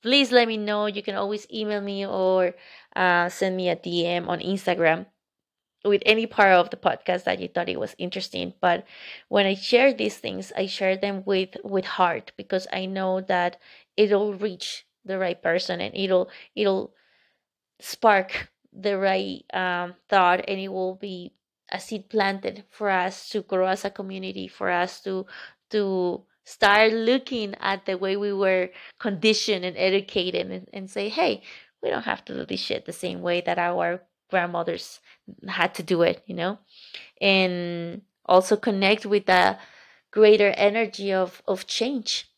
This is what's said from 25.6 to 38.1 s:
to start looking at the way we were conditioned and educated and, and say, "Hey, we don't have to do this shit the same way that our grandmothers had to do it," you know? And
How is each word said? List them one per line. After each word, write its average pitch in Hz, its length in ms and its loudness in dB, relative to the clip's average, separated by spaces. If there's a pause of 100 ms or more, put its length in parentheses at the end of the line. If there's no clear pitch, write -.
to 190 520 0 (240)
start 214 460 6
looking 226 680 0
at 196 280 -4
the 190 100 -2
way 190 200 -2
we 202 140 -2
were 190 380 2 (300)
conditioned 208 680 0
and 180 140 -6
educated 185 720 0
and, 185 240 -12
and 190 160 -12
say, 208 180 -6
"Hey, - 320 -2 (420)
we - 60 -4
don't - 140 -4
have - 240 -4
to - 80 -12
do - 100 -8
this 185 160 -8
shit - 240 -6
the - 80 -14
same 180 300 -10
way 175 180 -2
that 175 180 -4
our 175 440 -2 (260)
grandmothers 175 720 -4 (480)
had 180 280 0
to 190 60 -8
do 170 200 2
it," 170 240 2
you 190 80 -10
know? 180 240 -4 (600)
And 175 840 0 (240)